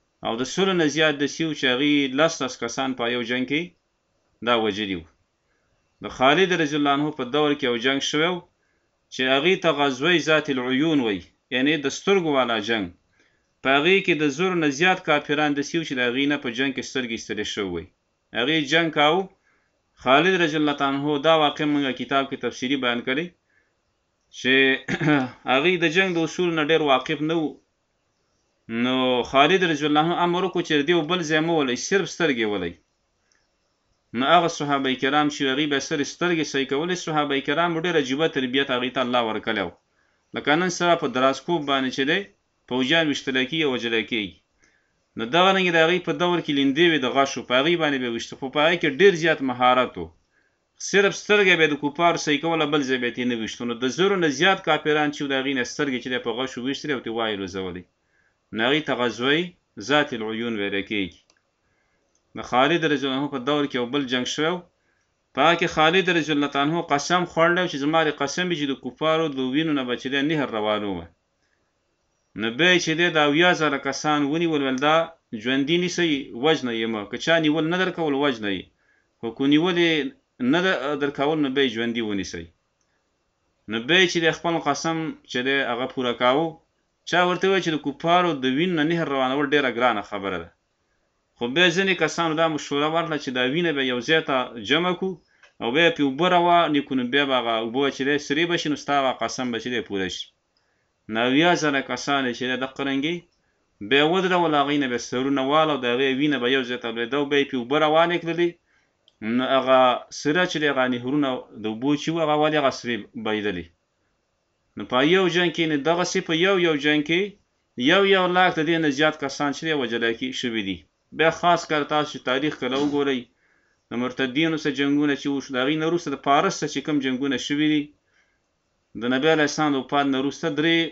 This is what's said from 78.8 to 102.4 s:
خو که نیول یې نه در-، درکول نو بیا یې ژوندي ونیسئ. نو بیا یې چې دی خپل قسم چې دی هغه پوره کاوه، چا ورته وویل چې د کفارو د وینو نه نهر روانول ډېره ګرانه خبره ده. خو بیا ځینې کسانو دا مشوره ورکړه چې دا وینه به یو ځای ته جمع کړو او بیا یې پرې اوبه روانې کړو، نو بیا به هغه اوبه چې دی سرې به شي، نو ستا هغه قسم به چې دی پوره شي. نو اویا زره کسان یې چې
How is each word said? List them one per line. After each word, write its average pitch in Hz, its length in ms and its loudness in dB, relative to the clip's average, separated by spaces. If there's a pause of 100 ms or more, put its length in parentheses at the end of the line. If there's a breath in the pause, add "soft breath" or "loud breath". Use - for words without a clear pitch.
خو 117 80 -8
که 135 140 -6
نیول 160 320 2
یې 170 160 2 (460)
نه 131 220 2
در-، 180 200 0 (140)
درکول 143 440 -2
نو 143 100 0
بیا 135 160 0
یې 117 80 -2
ژوندي 117 280 -2
ونیسئ. 95 440 -6 (1200)
نو 110 120 -6
بیا 151 200 2
یې 185 100 4
چې 175 100 -4
دی 160 120 2
خپل 170 280 -4
قسم 156 380 -2 (240)
چې - 180 -6
دی 135 220 0
هغه 120 260 -2
پوره 123 260 -4
کاوه، 131 340 2 (600)
چا - 140 2
ورته 180 240 2
وویل 190 200 2
چې 165 60 0
د 151 80 0
کفارو 170 540 2
د 131 180 -4
وینو 170 240 0
نه 147 80 0
نهر 165 240 0
روانول 135 400 0
ډېره 135 240 2
ګرانه 113 320 2
خبره 95 360 -6
ده. 85 100 -12 (920)
خو 120 60 -2
بیا 165 200 2
ځینې 190 280 0
کسانو 160 400 -2
دا 165 120 2
مشوره 143 420 -2
ورکړه 160 300 -2
چې 143 120 -8
دا 127 120 0
وینه 160 300 0
به 135 100 -2
یو 127 160 -2
ځای 156 220 2
ته 147 160 -2 (240)
جمع 160 300 0
کړو 190 200 -4 (480 soft breath)
او 113 120 -4
بیا 160 140 4
یې 165 100 4
پرې 143 100 2
اوبه 139 240 0
روانې 170 520 4
کړو، 135 140 -8
نو 127 120 -2
بیا 139 180 2
به 135 100 0
هغه 117 200 0
اوبه 120 360 0
چې 135 120 -10
دی 143 140 0
سرې 147 280 -2
به 170 120 -2
شي، 165 120 -4
نو 139 100 -2
ستا - 160 -4
هغه 135 180 2
قسم 117 340 -6
به 117 120 -4
چې 117 100 -8
دی 120 120 -2
پوره 95 280 -4
شي. - 160 -10 (840)
نو 110 100 -4
اویا 139 360 4
زره 147 260 0
کسان 135 420 -4
یې 120 120 -2
چې 131 100 -8